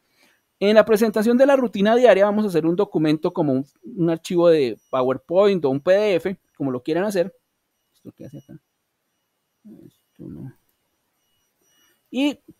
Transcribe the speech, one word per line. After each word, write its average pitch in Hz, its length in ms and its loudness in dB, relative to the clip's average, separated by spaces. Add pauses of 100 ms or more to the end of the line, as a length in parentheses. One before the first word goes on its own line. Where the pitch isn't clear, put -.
(600)
En 202 140 2
la 214 100 6
presentación 220 540 0
de 269 80 6
la 277 100 4
rutina 220 400 0
diaria 208 300 4
vamos 208 180 -2
a 208 40 -4
hacer 160 180 -2
un 170 100 0
documento 170 560 -2
como 147 220 -2
un, 135 120 -4 (160)
un 170 280 -4
archivo 170 400 0
de 135 280 0 (120)
PowerPoint 160 760 0
o 139 60 0
un 135 100 -4
P 175 100 -4
D 202 260 2
F, 185 220 -6 (180)
como 139 140 -6
lo 127 120 -8
quieran 165 220 -4
hacer. 190 300 -4 (600)
¿Esto - 180 -20
qué - 140 -20
hace 151 120 -20
acá? - 220 -20 (1300)
Esto - 420 -20
no. 135 260 -16 (1600)
Y 269 280 -4 (220)